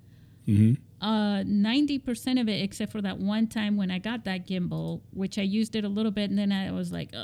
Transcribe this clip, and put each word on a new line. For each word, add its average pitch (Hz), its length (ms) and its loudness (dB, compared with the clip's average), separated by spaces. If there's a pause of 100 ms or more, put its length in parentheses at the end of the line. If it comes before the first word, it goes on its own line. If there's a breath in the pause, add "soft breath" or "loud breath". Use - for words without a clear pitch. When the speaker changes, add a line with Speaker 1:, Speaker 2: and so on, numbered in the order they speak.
(460 soft breath)
Speaker 1:
Mm-hmm. 110 280 6 (240)
Speaker 2:
Uh, 208 460 2
ninety 233 540 2
percent 254 400 0
of 233 100 2
it, 196 140 0
except 202 280 -4
for 214 120 -6
that 196 160 -2
one 208 300 2
time 214 280 0
when 190 140 0
I 185 80 -2
got 220 260 -4
that 185 240 -4
gimbal, 165 540 -2 (100)
which 190 260 -4
I 196 40 0
used 214 340 0
it 214 80 -2
a 208 60 -4
little 220 200 0
bit, 202 200 -2
and 202 80 0
then 202 140 2
I 190 200 -2
was 180 180 -4
like, 170 220 -8
"Oh, - 120 -12